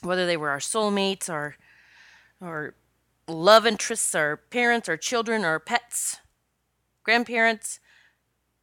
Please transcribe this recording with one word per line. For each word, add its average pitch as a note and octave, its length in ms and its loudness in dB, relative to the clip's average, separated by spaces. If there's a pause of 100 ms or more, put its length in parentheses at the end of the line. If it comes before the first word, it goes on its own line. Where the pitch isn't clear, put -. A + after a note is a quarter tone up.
whether F3+ 240 -2
they E3+ 120 0
were D3+ 120 -4
our C#3 100 -2
soulmates, G3 720 -2
our, D3 280 -8 (840)
our D#3 340 -10 (520)
love G3 380 6
interests, A3 500 -2
our D3+ 220 0
parents, A#3+ 500 0
our E3 80 -2
children, A3+ 480 -2
our D#3+ 160 0
pets, - 600 -6 (840)
grandparents. A3+ 800 0 (800)